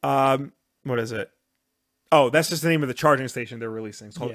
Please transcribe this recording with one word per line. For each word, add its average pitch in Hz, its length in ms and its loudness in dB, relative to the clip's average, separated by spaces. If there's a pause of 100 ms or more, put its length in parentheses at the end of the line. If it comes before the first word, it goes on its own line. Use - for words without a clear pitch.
um, 135 480 2 (320)
what 123 160 -4
is 113 120 -4
it? 107 200 -8 (800)
Oh, 143 180 6
that's 156 200 2
just 151 140 -4
the 165 60 2
name 160 120 2
of 143 60 -2
the 127 80 -4
charging 139 320 2
station 120 320 -10
they're 113 100 -8
releasing. 110 380 -10
It's 101 100 -20
called 117 180 -6